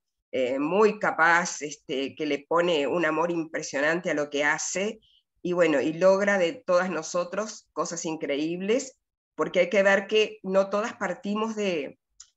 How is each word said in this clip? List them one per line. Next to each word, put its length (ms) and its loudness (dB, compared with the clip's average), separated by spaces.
eh, 300 0
muy 400 2
capaz, 600 2
este, 520 -6
que 120 -6
le 220 -2
pone 380 2
un 200 0
amor 260 0
impresionante 760 -2
a 40 0
lo 160 -2
que 140 0
hace, 560 -4
y 100 -2
bueno, 280 4
y 140 -2
logra 440 4
de 140 0
todas 380 0
nosotros 840 -6
cosas 320 -6
increíbles, 880 -2
porque 260 0
hay 100 2
que 140 4
ver 240 4
que 340 0
no 260 0
todas 260 -4
partimos 600 -4
de, 420 -4